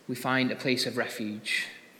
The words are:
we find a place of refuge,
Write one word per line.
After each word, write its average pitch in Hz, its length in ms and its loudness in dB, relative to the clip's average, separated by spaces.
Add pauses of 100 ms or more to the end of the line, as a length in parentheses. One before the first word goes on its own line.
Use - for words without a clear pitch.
we 127 60 -4
find 127 380 2
a - 40 0
place 127 300 2
of 123 120 -2
refuge, - 720 -2 (320)